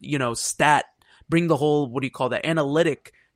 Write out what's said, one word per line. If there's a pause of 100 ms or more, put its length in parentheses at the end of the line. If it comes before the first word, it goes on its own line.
you
know,
stat, (440)
bring
the
whole,
what
do
you
call
that,
analytic (220)